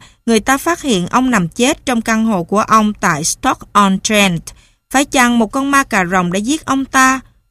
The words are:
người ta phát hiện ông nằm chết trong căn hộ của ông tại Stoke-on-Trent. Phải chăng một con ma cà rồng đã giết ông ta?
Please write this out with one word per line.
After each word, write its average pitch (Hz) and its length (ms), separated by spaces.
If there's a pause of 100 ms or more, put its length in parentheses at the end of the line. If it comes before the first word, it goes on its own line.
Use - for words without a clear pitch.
(260)
người 226 140
ta 269 180
phát 339 240
hiện 190 240
ông 254 240
nằm 185 180
chết 254 380
trong 240 160
căn 220 240
hộ 190 180
của 196 160
ông 214 340
tại 165 280
Stoke-on-Trent. 196 1160 (520)
Phải 277 140
chăng 240 340
một 214 140
con 277 180
ma 277 140
cà 202 200
rồng 175 280
đã 190 60
giết 262 260
ông 269 200
ta? 262 360 (300)